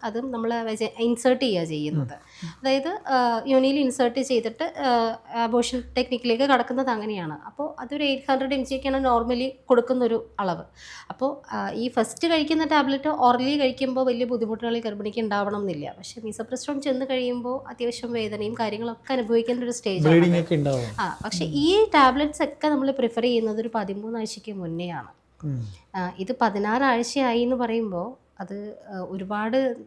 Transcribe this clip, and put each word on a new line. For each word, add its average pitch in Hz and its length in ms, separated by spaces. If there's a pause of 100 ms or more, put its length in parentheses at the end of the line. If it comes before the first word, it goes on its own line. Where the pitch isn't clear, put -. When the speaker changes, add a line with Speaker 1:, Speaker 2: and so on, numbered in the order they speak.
Speaker 1:
അതും 240 280
നമ്മൾ 233 300
വെച്ച് 220 220 (140)
ഇൻസേർട്ട് 240 460
ചെയ്യുക 185 200
ചെയ്യുന്നത്. 151 480
Speaker 2:
ഉം. - 360
Speaker 1:
അതായത്, 269 400
ആ, 247 580
യോനിയിൽ 269 340
ഇൻസേർട്ട് 254 400
ചെയ്തിട്ട്, 247 600
ആ, 233 640
അബോർഷൻ 240 380 (140)
ടെക്നിക്കിലേക്ക് 247 460
കടക്കുന്നത് 262 480
അങ്ങനെയാണ്. 208 560
അപ്പോൾ 294 340
അതൊരു 285 240
എയ്റ്റ് 269 260
ഹൺഡ്രഡ് 269 240
എം 262 100
ജി 269 120
ഒക്കെയാണ് 269 320
normally 240 400 (180)
കൊടുക്കുന്നൊരു 240 600 (140)
അളവ്. 185 240 (460)
അപ്പോൾ, 269 440
ആ, 202 160
ഈ 226 180
ഫസ്റ്റ് 240 400
കഴിക്കുന്ന 320 360
ടാബ്ലറ്റ് 277 440
ഓറലി 254 500
കഴിക്കുമ്പോൾ 262 480
വലിയ 247 180
ബുദ്ധിമുട്ടുകൾ 226 520
ഈ 233 40
ഗർഭിണിക്ക് 208 400
ഉണ്ടാവണം 202 400
എന്നില്ല. 160 380
പക്ഷേ 190 260
മീസോപ്രസ്റ്റോൺ 254 560
ചെന്ന് 269 300
കഴിയുമ്പോൾ 247 580
അത്യാവശ്യം 240 440
വേദനയും 214 480
കാര്യങ്ങളൊക്കെ 226 520
അനുഭവിക്കേണ്ട 240 520
ഒരു 240 60
സ്റ്റേജ് 196 300
ആണ്. 151 80
Speaker 2:
ബ്ലീഡിംഗ് 175 320
ഒക്കെ 165 140
ഉണ്ടാവും. 131 460
Speaker 1:
ആ, - 240
പക്ഷേ 180 200
Speaker 2:
ഉം. 160 100
Speaker 1:
ഈ 349 300 (100)
ടാബ്ലറ്റ്സ് 285 480
ഒക്കെ 285 260
നമ്മൾ 269 220
പ്രിഫർ 240 320
ചെയ്യുന്നത് 226 380
ഒരു 226 140
പതിമൂന്ന് 208 440
ആഴ്ചയ്ക്ക് 214 340
മുന്നെയാണ്. 170 560 (360)
Speaker 2:
ഉം. 131 220 (300)
Speaker 1:
ആ, 180 220
ഇത് 190 220
പതിനാറ് 214 420
ആഴ്ചയായി 240 580
എന്ന് 247 160
പറയുമ്പോൾ 226 600 (240)
അത്, 202 340 (180)
ആ, 196 60
ഒരുപാട് 214 800 (100)